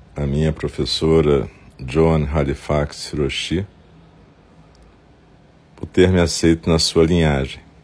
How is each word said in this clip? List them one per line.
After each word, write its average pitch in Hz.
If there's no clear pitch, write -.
a 73
minha 76
professora 73
Joan 78
Halifax 73
Hiroshi 78
por -
ter 90
me 90
aceito 82
na 82
sua 82
linhagem. 78